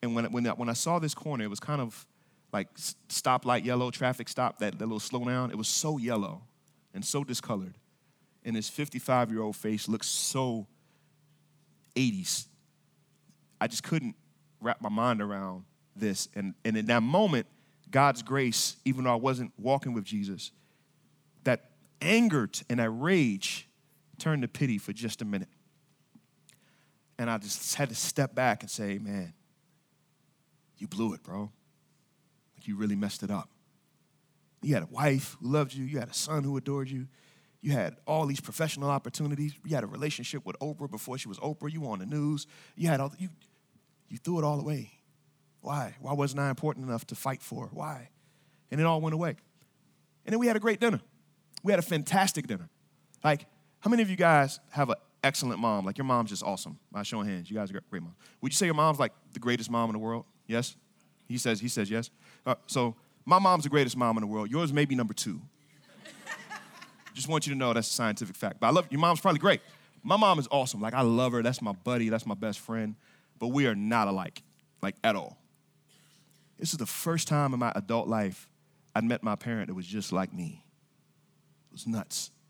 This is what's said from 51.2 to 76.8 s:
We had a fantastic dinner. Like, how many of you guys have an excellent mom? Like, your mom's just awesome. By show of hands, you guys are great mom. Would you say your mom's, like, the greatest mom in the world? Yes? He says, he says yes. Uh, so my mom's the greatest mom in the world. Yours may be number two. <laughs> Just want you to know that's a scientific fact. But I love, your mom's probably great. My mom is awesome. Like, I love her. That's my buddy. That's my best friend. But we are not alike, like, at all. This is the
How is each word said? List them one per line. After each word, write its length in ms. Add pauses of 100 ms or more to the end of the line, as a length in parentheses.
We 100
had 80
a 40
fantastic 640
dinner. 200 (560)
Like, 220 (340)
how 120
many 100
of 80
you 80
guys 420 (120)
have 180
an 60 (280)
excellent 380
mom? 240
Like, 120
your 80
mom's 260
just 120
awesome. 360 (120)
By 120
show 180
of 60
hands, 220
you 60
guys 160
are 180
great 140
mom. 120 (260)
Would 100
you 60
say 80
your 100
mom's, 240
like, 140 (180)
the 80
greatest 320
mom 180
in 40
the 60
world? 260 (200)
Yes? 300 (540)
He 80
says, 240
he 80
says 200
yes. 200 (360)
Uh, 100 (120)
so 300 (260)
my 160
mom's 240
the 60
greatest 260
mom 220
in 40
the 60
world. 240
Yours 220
may 100
be 100
number 200
two. 280 (840)
<laughs> 840
Just 160
want 180
you 60
to 40
know 140
that's 180
a 40
scientific 420
fact. 240
But 80
I 40
love, 180
your 100
mom's 220
probably 180
great. 220 (420)
My 140
mom 220
is 120
awesome. 300
Like, 120
I 80
love 300
her. 100
That's 200
my 100
buddy. 380
That's 160
my 100
best 240
friend. 360 (440)
But 80
we 200
are 80
not 340
alike, 340 (380)
like, 200
at 140
all. 220 (1200)
This 140
is 40
the 80